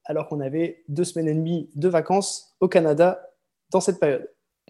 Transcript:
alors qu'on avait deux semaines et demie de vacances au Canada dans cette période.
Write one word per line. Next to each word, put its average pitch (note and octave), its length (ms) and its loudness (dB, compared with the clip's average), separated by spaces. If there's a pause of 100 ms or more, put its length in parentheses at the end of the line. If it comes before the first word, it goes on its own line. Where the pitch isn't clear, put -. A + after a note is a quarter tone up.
alors D#3 220 -4
qu'on D3 120 -6
avait D#3+ 480 -4
deux D3 160 -2
semaines E3 240 -4
et D#3 60 0
demie D#3+ 420 -2
de D#3+ 140 0
vacances F#3 720 0
au F#3 80 2
Canada E3+ 640 2 (400)
dans F#3+ 100 2
cette F#3 180 -2
période. C#3+ 300 0 (400)